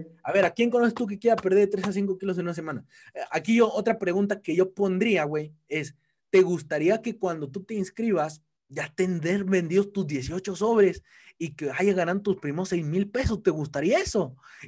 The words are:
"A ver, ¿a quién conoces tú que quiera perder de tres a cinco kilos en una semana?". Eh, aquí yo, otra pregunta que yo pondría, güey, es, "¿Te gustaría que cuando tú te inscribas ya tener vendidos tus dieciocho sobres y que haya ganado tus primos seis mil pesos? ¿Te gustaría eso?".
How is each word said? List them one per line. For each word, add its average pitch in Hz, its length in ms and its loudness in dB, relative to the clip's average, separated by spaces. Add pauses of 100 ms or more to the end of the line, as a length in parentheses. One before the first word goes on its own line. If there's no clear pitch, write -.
(240)
"A 143 100 -4
ver, 190 100 4
¿a 175 80 2
quién 240 180 0
conoces 233 240 2
tú 233 140 -4
que 196 120 -8
quiera 226 180 2
perder 185 220 2
de 202 80 6
tres 196 200 -4
a 202 60 -2
cinco 196 240 -2
kilos 185 200 -4
en 175 80 -4
una 175 80 -4
semana?". 156 320 -10 (280)
Eh, 160 60 -10 (120)
aquí 165 240 0
yo, 233 160 6
otra 214 260 0
pregunta 196 440 0
que 160 160 -4
yo 185 160 2
pondría, 190 500 2
güey, 151 300 -4 (160)
es, 147 260 -6 (360)
"¿Te 190 100 10
gustaría 175 600 0
que 226 160 -6
cuando 165 320 -4
tú 190 140 -10
te 220 120 -10
inscribas 185 680 -2 (260)
ya 151 240 -8
tener 185 520 0
vendidos 190 480 2
tus 196 120 -2
dieciocho 151 480 -6
sobres 196 480 2 (360)
y 160 180 -6
que 143 160 -6
haya 190 220 2
ganado 180 280 0
tus 202 140 0
primos 165 320 -4
seis 170 180 -2
mil 185 240 -2
pesos? 233 320 -2
¿Te 180 100 2
gustaría 156 480 0
eso?". 180 360 -2 (320)